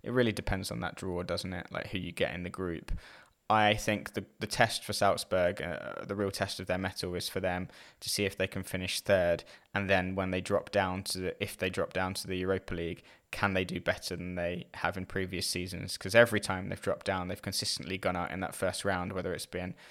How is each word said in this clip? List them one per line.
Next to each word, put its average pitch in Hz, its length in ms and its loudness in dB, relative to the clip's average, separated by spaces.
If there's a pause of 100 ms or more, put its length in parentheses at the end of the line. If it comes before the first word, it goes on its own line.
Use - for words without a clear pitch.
it - 100 -6
really 120 200 4
depends 98 380 -2
on 107 100 -6
that 87 160 -4
draw, 90 260 -4
doesn't 90 320 -4
it? 85 180 -8
Like, - 160 -6
who 101 100 -4
you 90 140 -6
get - 220 0
in 87 80 -6
the 87 80 -4
group. 90 420 -4 (560)
I 107 260 8
think - 400 0
the, 98 100 -2 (140)
the - 80 -2
test - 380 2
for - 80 -6
Salzburg, 92 720 4
uh, 78 420 -6
the 101 100 -4
real 98 160 2
test - 300 -2
of 95 60 -6
their 90 120 2
mettle, 95 360 -4
is 90 140 -2
for - 120 -4
them 92 280 0 (320)
to - 80 -8
see - 160 0
if 95 120 0
they 95 100 2
can 95 160 -6
finish 92 380 -4
third. 87 440 4 (300)
And 98 140 0
then 92 260 4
when 95 160 0
they 92 120 0
drop - 280 0
down 95 340 2
to - 140 -6
the, 92 240 -4
if - 140 -4
they 92 140 0
drop 92 220 -2
down 92 220 0
to - 120 -6
the 92 100 -2
Europa 92 380 0
League, 85 280 -4 (280)
can 101 240 2
they 92 100 4
do 90 160 -4
better - 340 -2
than 90 200 -6
they 87 400 -4
have 98 240 -2
in 92 80 -6
previous 92 400 -2
seasons? 92 500 -4
'Cause 95 180 -2
every 113 240 10
time 95 300 -2
they've 95 100 -4 (100)
dropped - 180 -2
down, 92 220 0
they've 85 120 -6
consistently - 560 -2
gone 95 180 0
out 87 160 -2
in 92 100 -4
that - 140 -4
first - 300 -2
round, 95 300 0
whether 92 180 -2
it's 73 140 -6
been, 90 280 -6 (160)